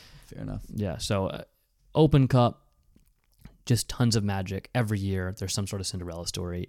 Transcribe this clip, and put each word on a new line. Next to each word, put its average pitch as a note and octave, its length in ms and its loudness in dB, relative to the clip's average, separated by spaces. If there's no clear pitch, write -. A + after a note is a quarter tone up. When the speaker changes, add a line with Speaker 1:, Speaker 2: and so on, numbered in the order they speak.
Speaker 1:
fair - 160 -14
enough. G2+ 220 -6
Speaker 2:
yeah, F#2+ 240 -2
so, G2 300 0
uh, - 160 -8
Open C#3+ 340 6
Cup, A#2+ 380 4
just A#2 200 2
tons A#2+ 280 2
of G#2+ 80 2
magic. G2 500 -4
Every A2 260 0
year F#2+ 380 -2
there's F2+ 160 -4
some G2+ 140 -2
sort G2+ 140 -6
of F#2 60 -6
Cinderella F2 400 -8
story. F2+ 420 -6